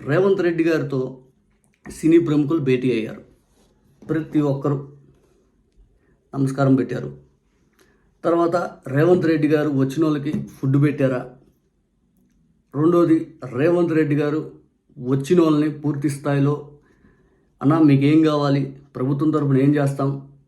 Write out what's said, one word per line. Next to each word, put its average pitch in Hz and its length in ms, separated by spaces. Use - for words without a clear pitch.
రేవంత్ 180 340
రెడ్డి 165 240
గారితో 139 560
సినీ 165 280
ప్రముఖులు 147 400
భేటీ 131 340
అయ్యారు. 110 300
ప్రతి 156 340
ఒక్కరూ 143 480
నమస్కారం 135 400
పెట్టారు. - 440
తర్వాత 170 320
రేవంత్ 160 380
రెడ్డి 151 220
గారు 151 200
వచ్చిన 135 360
వాళ్ళకి 147 420
ఫుడ్ 139 360
పెట్టారా? 131 440
రెండోది, 160 600
రేవంత్ 170 360
రెడ్డి 147 240
గారు 147 360
వచ్చిన 139 420
వాళ్ళని 151 300
పూర్తి 147 380
స్థాయిలో, 143 600
"అన్నా 151 160
మీకు 139 260
ఏం 156 180
కావాలి, 143 540
ప్రభుత్వం 143 340
తరపున 143 280
ఏం 143 160
చేస్తాం, 139 540